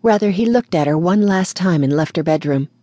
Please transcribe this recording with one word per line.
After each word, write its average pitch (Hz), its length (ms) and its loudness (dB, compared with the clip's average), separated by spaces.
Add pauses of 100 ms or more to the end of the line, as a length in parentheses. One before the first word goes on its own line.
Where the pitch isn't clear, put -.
Rather, 208 300 2
he 214 160 0
looked 240 260 0
at 147 140 0
her 151 100 0
one 196 300 2
last 190 280 -2
time 175 280 0
and 135 100 0
left 156 240 -2
her 156 60 -4
bedroom. 147 440 -2 (160)